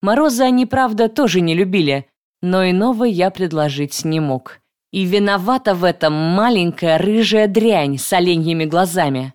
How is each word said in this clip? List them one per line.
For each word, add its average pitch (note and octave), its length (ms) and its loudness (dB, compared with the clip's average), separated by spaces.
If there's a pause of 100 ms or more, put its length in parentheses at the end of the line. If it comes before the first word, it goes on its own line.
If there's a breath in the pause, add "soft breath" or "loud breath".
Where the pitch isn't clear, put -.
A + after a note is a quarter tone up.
Морозы B3 400 2
они, B3+ 240 2
правда, A#3 420 0
тоже A3 340 0
не E3 120 0
любили, E3+ 520 0 (360)
но F#3 260 0
иного G#3+ 360 0
я F#3+ 260 0
предложить D3+ 720 -4
не D#3+ 140 -2
мог. C#3 400 -4 (320)
И G3 140 -2
виновата G3+ 720 0
в F3 80 -4
этом E3 280 2
маленькая E3+ 880 0
рыжая G#3+ 480 2
дрянь F#3+ 520 0
с - 140 -6
оленьими E3 520 0
глазами. D#3 720 -2